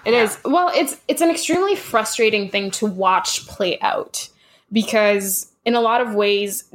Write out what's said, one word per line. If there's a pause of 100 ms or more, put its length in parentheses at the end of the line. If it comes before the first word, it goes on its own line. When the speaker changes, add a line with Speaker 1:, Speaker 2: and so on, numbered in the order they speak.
Speaker 1:
it
Speaker 2:
Yeah.
Speaker 1:
is.
Well,
it's, (120)
it's
an
extremely
frustrating
thing
to
watch
play
out (440)
because (140)
in
a
lot
of
ways, (100)